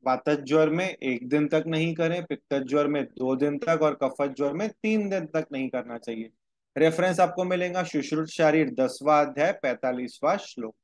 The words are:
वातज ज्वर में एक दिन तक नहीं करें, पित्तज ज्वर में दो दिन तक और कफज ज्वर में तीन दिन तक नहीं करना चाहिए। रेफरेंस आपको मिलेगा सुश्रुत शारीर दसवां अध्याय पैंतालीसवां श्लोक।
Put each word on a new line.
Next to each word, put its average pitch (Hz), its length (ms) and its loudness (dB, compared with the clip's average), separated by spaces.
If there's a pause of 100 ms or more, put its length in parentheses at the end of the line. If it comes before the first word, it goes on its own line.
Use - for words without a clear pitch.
वातज 139 340 2
ज्वर 151 300 4
में 185 240 -2
एक 127 340 -4
दिन 147 200 2
तक 156 180 2
नहीं 160 280 0
करें, 170 300 -2
पित्तज 139 380 -4
ज्वर 143 240 2
में 143 180 0
दो 131 320 -2
दिन 143 220 0
तक 160 240 0
और 147 200 2
कफज 139 340 -2
ज्वर 143 160 0
में 202 180 -4
तीन 214 380 -2
दिन 185 180 -4
तक 156 260 -4
नहीं 135 160 -4
करना 120 300 -6
चाहिए। 113 320 -10 (460)
रेफरेंस 165 440 2
आपको 180 240 2
मिलेगा 180 380 -2
सुश्रुत 156 460 -2
शारीर 156 420 4
दसवां 139 560 2
अध्याय 143 260 0
पैंतालीसवां 127 840 -2
श्लोक। 113 480 -10